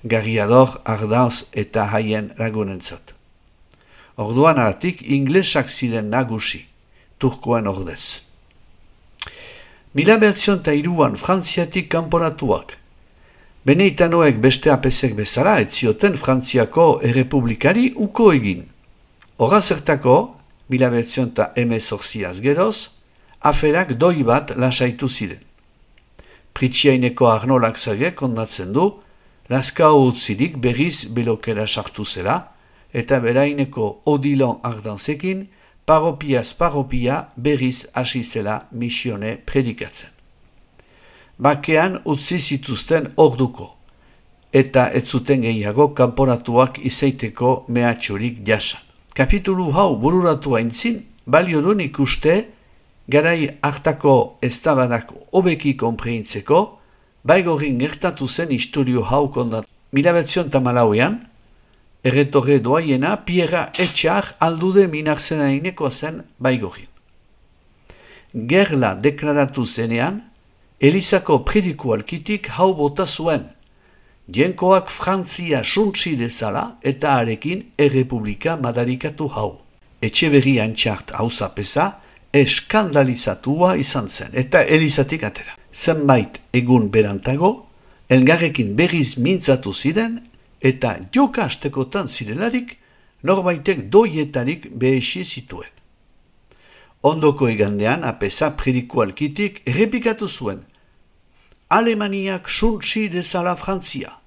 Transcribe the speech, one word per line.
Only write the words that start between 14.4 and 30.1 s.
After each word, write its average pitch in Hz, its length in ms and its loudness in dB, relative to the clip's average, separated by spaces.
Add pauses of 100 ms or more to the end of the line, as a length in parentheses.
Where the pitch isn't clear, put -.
apezek 127 480 0
bezala, 151 420 2
ez 104 140 -2
zioten 214 400 2
Frantziako 131 880 2
errepublikari 131 840 2 (100)
uko 214 360 4
egin. 101 340 0 (720)
Horra 175 220 4
zertako, 143 540 2 (540)
mila 127 240 2
bederatzizero 117 380 -2
eta - 260 -2
hemezortziaz 110 880 -4
geroz, 180 440 0 (520)
aferak 151 560 0
doi 156 260 2
bat 123 320 2
lasaitu 127 540 0
ziren. - 320 -6 (1120)
Pritxiaineko 127 800 2
Arnolak 113 480 2
Zagek 127 360 -2
kondatzen 113 580 -6
du, 175 180 2 (580)
Lazkao 143 560 4
utzirik 127 560 -2